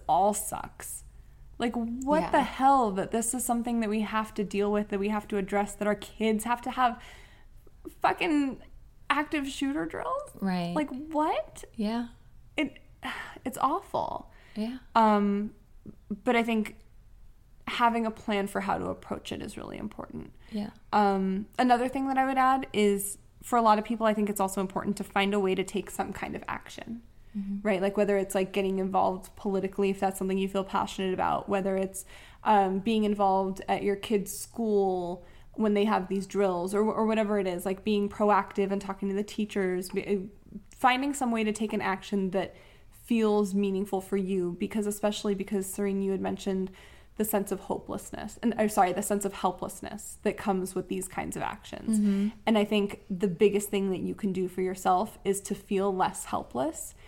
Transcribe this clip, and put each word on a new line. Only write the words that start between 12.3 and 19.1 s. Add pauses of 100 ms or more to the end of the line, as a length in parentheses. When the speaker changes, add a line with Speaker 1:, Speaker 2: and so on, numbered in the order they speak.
Speaker 1:
It, (240)
<sighs>
it's
awful. (240)
Speaker 2:
Yeah. (180)
Speaker 1:
Um, (720)
but
I
think (920)
having
a
plan
for
how
to
approach